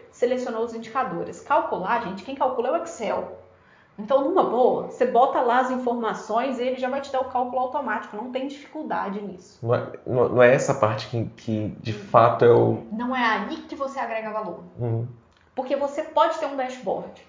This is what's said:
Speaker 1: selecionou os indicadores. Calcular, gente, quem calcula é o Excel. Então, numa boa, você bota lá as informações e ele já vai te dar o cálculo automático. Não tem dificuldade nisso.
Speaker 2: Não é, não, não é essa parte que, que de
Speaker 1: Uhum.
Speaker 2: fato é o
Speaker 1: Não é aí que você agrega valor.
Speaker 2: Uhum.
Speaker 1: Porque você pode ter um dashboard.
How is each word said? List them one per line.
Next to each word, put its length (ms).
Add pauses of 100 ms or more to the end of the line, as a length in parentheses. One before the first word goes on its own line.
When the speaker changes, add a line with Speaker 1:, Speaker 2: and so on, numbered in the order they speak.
(120)
Speaker 1:
selecionou 520
os 100
indicadores. 680
Calcular, 640
gente, 200
quem 120
calcula 340
é 20
o 120
Excel. 560 (580)
Então, 260
numa 200
boa, 400
você 220
bota 360
lá 180
as 120
informações 880
e 40
ele 140
já 120
vai 120
te 100
dar 100
o 40
cálculo 340
automático. 560
Não 160
tem 160
dificuldade 760
nisso. 400
Speaker 2:
Não 140
é, 160 (160)
não, 220
não 140
é 100
essa 220
parte 320
que, 180 (100)
que 460
de 100
Speaker 1:
Uhum. 140
Speaker 2:
fato 400
é 60
o 400
Speaker 1:
Não 240
é 80
aí 340 (100)
que 80
você 240
agrega 320
valor. 320 (160)
Speaker 2:
Uhum. 280 (480)
Speaker 1:
Porque 200
você 280
pode 360
ter 60
um 100
dashboard. 720